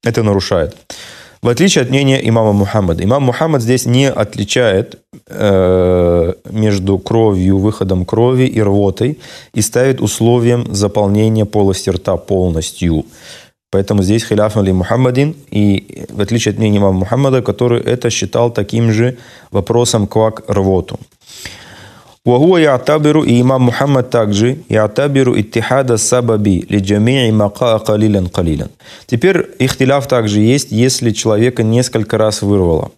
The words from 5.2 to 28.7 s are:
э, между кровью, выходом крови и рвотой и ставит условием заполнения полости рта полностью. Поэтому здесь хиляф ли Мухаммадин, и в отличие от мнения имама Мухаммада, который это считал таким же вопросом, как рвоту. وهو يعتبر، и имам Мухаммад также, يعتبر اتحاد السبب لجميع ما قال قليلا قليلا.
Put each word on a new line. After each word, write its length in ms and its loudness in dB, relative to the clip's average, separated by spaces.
э, 1040 2
между 480 0
кровью, 580 0
выходом 480 -2
крови 400 0
и 160 -2
рвотой 580 0
и 80 -2
ставит 400 0
условием 720 0
заполнения 720 0
полости 420 0
рта 300 -2
полностью. 880 -2
Поэтому 300 0
здесь 240 0
хиляф 300 0
ли 160 0
Мухаммадин, 640 0
и 600 -2
в 100 -8
отличие 320 -2
от 60 -6
мнения 200 2
имама 200 2
Мухаммада, 420 0
который 400 0
это 300 -2
считал 400 -2
таким 420 -2
же 240 0
вопросом, 560 0
как 420 -2
рвоту. 500 0
وهو 320 4
يعتبر، 680 2
и 160 2
имам 220 2
Мухаммад 480 0
также, 480 0
يعتبر 720 0
اتحاد 520 -2
السبب 560 0
لجميع 600 2
ما 160 2
قال 320 0
قليلا 540 0
قليلا. 360 -4